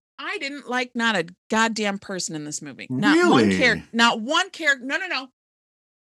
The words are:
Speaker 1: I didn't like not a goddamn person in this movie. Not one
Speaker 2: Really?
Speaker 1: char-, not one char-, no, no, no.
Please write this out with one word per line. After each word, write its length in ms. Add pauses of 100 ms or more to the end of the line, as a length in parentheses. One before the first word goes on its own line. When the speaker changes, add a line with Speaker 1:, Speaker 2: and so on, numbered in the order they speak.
(180)
Speaker 1:
I 200
didn't 300
like 260
not 220
a 100 (240)
goddamn 480
person 380
in 80
this 160
movie. 300
Not 260 (140)
one 60 (120)
Speaker 2:
Really? 100
Speaker 1:
char-, 240 (120)
not 260
one 300
char-, 280
no, 200
no, 80
no. 220 (880)